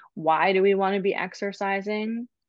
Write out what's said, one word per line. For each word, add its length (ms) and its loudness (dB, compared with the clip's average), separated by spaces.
Why 380 2
do 100 4
we 120 6
want 200 0
to 60 0
be 140 0
exercising 1120 -4